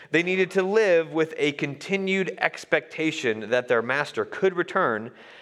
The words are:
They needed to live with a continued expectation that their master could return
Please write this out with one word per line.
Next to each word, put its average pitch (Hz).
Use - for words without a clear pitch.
They 165
needed 185
to 190
live 185
with 160
a 147
continued 190
expectation 151
that 123
their 120
master 127
could 185
return 131